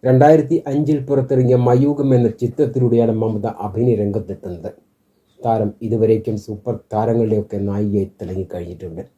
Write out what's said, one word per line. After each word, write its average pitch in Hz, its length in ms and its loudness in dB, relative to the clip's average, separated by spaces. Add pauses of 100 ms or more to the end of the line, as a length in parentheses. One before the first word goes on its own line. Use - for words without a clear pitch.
രണ്ടായിരത്തി 143 540 6 (100)
അഞ്ചിൽ 147 380 0
പുറത്തിറങ്ങിയ 131 520 2 (100)
മയൂകം 139 460 2
എന്ന 120 140 4 (120)
ചിത്രത്തിലൂടെയാണ് 117 800 0
മമത 113 260 -2 (180)
അഭിനയ 113 300 0
രംഗത്തെത്തുന്നത്. 101 760 -6 (680)
താരം 110 300 -2 (120)
ഇതുവരേക്കും 110 560 0
സൂപ്പർ 107 380 -8 (160)
താരങ്ങളുടെയൊക്കെ 107 680 -2 (120)
നായികയായി 101 480 -2
തിളങ്ങിക്കഴിഞ്ഞിട്ടുണ്ട്. 87 840 -10 (140)